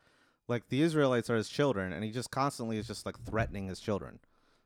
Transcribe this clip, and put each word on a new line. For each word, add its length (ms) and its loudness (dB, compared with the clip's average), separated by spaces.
Like, 220 -2
the 100 2
Israelites 480 4
are 80 4
his 140 0
children, 420 2
and 100 -4
he 80 -4
just 200 -6
constantly 480 -2
is 80 -4
just, 180 -8
like, 200 -8
threatening 440 -2
his 120 -8
children, 400 -2